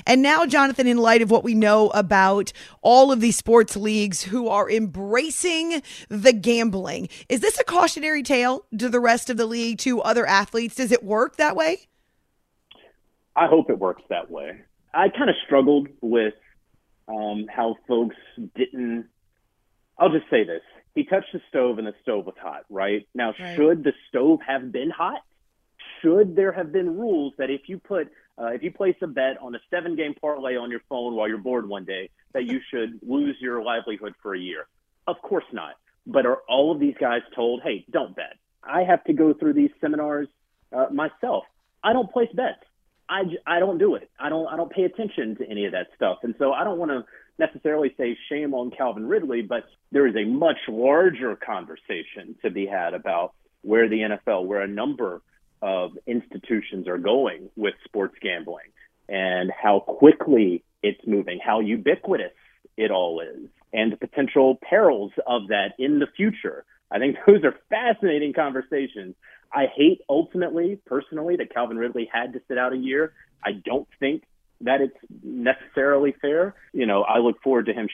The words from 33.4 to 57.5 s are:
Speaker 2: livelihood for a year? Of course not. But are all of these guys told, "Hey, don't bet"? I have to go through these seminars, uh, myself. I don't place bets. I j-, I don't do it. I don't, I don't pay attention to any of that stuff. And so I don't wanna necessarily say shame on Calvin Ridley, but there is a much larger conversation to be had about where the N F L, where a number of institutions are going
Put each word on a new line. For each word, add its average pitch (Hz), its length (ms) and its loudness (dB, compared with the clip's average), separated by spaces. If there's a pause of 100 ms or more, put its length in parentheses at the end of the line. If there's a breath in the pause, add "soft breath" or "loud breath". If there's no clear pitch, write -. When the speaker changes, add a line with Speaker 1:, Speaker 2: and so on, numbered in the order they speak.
Speaker 2:
livelihood 107 580 -8
for 101 120 -8
a 92 60 -6
year? 85 280 -12 (400)
Of - 140 -6
course - 320 -4
not. 78 220 -12 (300)
But 127 200 0
are 123 220 0
all 139 240 2
of 156 80 -2
these 143 180 0
guys 120 240 0 (140)
told, 120 260 -2
"Hey, 120 280 -6
don't 160 260 -4
bet"? - 200 -12 (280)
I 170 200 0
have 175 220 4
to 160 80 2
go 151 200 4
through 151 200 0
these 143 260 2
seminars, 147 480 -4 (460)
uh, 127 180 0
myself. 151 540 -4 (380)
I 220 100 2
don't 240 180 0
place 233 220 0
bets. - 300 -6 (440)
I 190 180 -4
j-, 170 200 -8
I 170 140 0
don't 185 180 0
do 175 180 2
it. - 140 -10 (100)
I 143 100 -6
don't, 160 180 -4
I 156 80 -8
don't 165 160 -6
pay 185 140 0
attention 160 500 -6
to 120 140 -10
any 104 160 -4
of 90 80 -6
that 90 220 -6
stuff. - 280 -2
And 117 140 -6
so 139 160 0
I 139 100 -2
don't 185 160 -4
wanna 139 260 -4 (320 soft breath)
necessarily 151 600 0
say 120 200 -2 (120)
shame 143 240 -4
on 123 180 -4
Calvin 113 360 -6
Ridley, 143 340 -2
but 110 240 -6 (260)
there 139 160 4
is 104 80 0
a 107 80 0
much 139 440 2
larger 131 680 2
conversation 90 1080 -12
to 110 80 -2
be 98 160 -6
had 87 280 -4
about 87 400 -4 (300)
where 110 260 4
the 110 140 -2
N 107 100 -4
F - 140 -10
L, 92 180 -2
where 98 160 -4
a 98 60 -4
number 104 540 -6 (400)
of 92 360 -4 (100)
institutions 104 800 -6
are 90 100 -4
going 95 580 -2